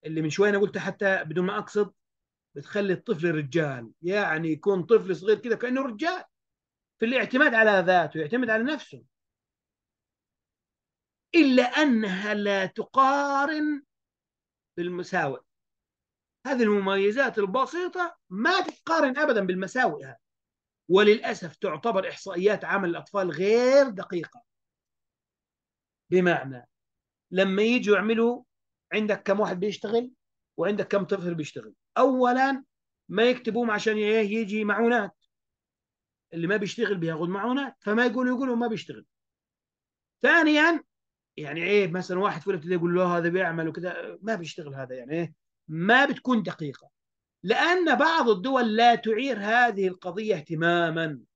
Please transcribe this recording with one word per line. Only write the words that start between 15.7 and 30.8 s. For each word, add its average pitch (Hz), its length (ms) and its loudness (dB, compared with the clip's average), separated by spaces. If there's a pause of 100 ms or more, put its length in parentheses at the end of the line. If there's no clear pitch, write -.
هذه 254 180 0
المميزات 202 760 2
البسيطة 320 760 -2 (120)
ما 311 320 0
تتقارن 302 560 -2
أبدًا 247 280 0
بالمساوئ 185 600 -2
هذه، 131 120 -20 (720)
وللأسف 208 680 4
تعتبر 185 540 -4
إحصائيات 185 560 -2
عمل 180 240 -2
الأطفال 170 420 -4
غير 247 580 4
دقيقة. 180 540 -10 (1700)
بمعنى 139 600 0 (600)
لما 190 320 2
يجوا 214 320 2
يعملوا 226 480 0 (500)
عندك 208 300 -2
كم 196 160 0
واحد 190 200 -2
بيشتغل 226 520 -4 (460)
وعندك 202 300 -2